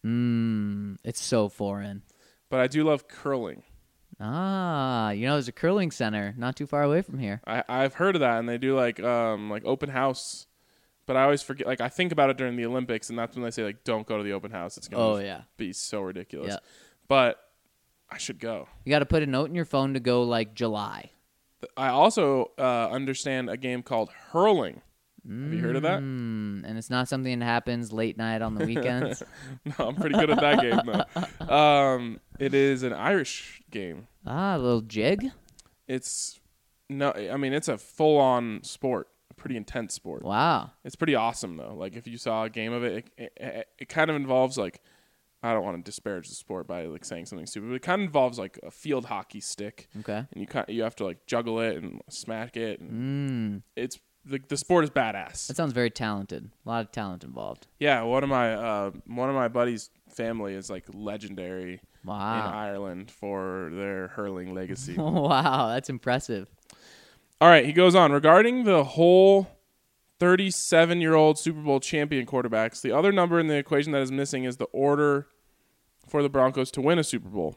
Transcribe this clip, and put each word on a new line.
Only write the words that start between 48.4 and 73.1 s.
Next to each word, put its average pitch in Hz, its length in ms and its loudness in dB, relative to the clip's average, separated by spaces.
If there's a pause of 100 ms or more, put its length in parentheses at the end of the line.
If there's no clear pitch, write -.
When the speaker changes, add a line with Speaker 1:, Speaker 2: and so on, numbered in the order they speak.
Speaker 2:
a - 80 -16
field 131 340 -4
hockey 101 360 -10
stick. - 480 -12 (100)
Speaker 1:
Okay. 110 320 -8
Speaker 2:
And 90 100 -14
you 101 60 -10
ki-, - 260 -6
you 113 100 -2
have 113 120 -4
to, 110 100 -8
like, 87 220 -10
juggle 117 320 -2
it 113 240 -2
and - 260 -12
smack 113 480 -12
it. 110 220 -6
And 120 800 -4
Speaker 1:
Mm. - 20 -14 (140)
Speaker 2:
it's, 120 240 -8 (260)
the, 135 120 -8 (100)
the 143 100 -4
sport 175 260 4
is 147 80 -2
badass. 107 560 -2
Speaker 1:
That 135 80 -8
sounds 156 160 -2
very 120 180 0
talented. 104 600 -6 (140)
A 117 40 -10
lot 117 160 -4
of - 60 -20
talent 95 320 -8
involved. 60 420 -12 (140)
Speaker 2:
Yeah, 135 240 2
one 127 180 2
of 139 80 -2
my, 120 240 2
uh, 104 380 -2 (160)
one 123 220 -4
of 139 40 -2
my 131 140 0
buddies' 120 420 -2 (200)
family 113 440 -6
is, 95 160 -12
like, 92 140 -10 (100)
legendary 95 880 -10 (240)
Speaker 1:
Wow. 104 420 -4
Speaker 2:
in 98 60 -6
Ireland 101 560 -8
for 95 640 -8
their 95 360 -6
hurling 92 440 -8
legacy. 117 420 -8
Speaker 1:
<laughs> - 20 -4
Wow, 143 720 2
that's 131 200 -4
impressive. 123 600 -4 (920)
Speaker 2:
All 160 60 12
right, 156 180 12
he 151 60 0
goes 180 240 8
on. 165 160 10
Regarding 202 540 8
the 175 180 6
whole 185 640 8 (720)
thirty-seven-year-old 170 1200 4
Super 156 220 -4
Bowl 139 180 2
champion 147 460 -2
quarterbacks, 113 560 -2
the 123 100 -2
other 170 200 4